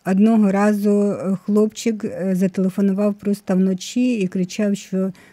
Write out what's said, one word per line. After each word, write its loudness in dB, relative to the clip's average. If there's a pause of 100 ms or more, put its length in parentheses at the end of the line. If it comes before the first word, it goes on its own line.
Одного 4
разу, 2
е, 0
хлопчик, 0
е, -4
зателефонував 0
просто -4
вночі 0
і -2
кричав, -2
що -4 (200)